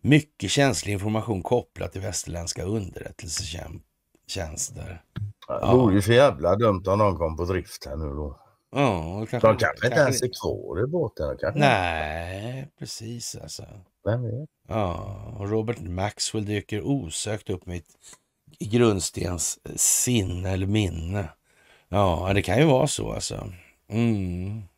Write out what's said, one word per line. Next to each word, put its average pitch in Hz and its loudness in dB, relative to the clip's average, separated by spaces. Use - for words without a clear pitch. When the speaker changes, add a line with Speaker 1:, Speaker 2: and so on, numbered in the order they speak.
Speaker 1:
Mycket 120 4
känslig 131 2
information 104 -2
kopplat - -2
till 95 -8
västerländska 85 -6
underrättelsetjänster. - -8
Speaker 2:
Ja, - -4
det - 0
Speaker 1:
Ja. 117 6
Speaker 2:
vore 120 8
ju 104 6
för 104 4
jävla 98 6
dumt 104 2
om 101 2
de 98 2
kom 80 -2
på 87 -2
drift 90 -4
här 71 -8
nu 78 -6
då. 71 -8
Speaker 1:
Ja, 101 0
och 110 -8
kanske 113 2
Speaker 2:
De 107 6
kanske 101 0
inte 131 0
Speaker 1:
kanske 156 6
Speaker 2:
ens 127 2
är 123 -2
kvar 64 -4
i 131 0
båten, 120 -4
kanske. - -2
Speaker 1:
Nej, 95 0
precis, 117 -10
alltså. - -12
Speaker 2:
Vem 120 0
vet? 120 -6
Speaker 1:
Ja, 98 -4
och 101 -4
Robert 110 0
Maxwell 95 -4
dyker 104 -4
osökt 104 -4
upp 92 -4
med 87 -6
ett - -14
grundstens 98 2
sinne 95 2
eller 95 0
minne. 92 0
Ja, 92 2
det 101 4
kan 90 2
ju 156 8
vara 135 6
så, 110 -4
alltså. 107 -8
Mm. 104 -2